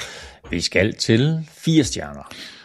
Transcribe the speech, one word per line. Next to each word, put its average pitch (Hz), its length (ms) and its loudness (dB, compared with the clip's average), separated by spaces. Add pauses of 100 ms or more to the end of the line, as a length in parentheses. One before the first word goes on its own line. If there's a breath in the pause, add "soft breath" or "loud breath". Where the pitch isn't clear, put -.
(500 loud breath)
Vi 87 100 -2
skal - 340 2
til 156 540 2 (160)
fire 160 200 6
stjerner. 73 440 -8 (360 loud breath)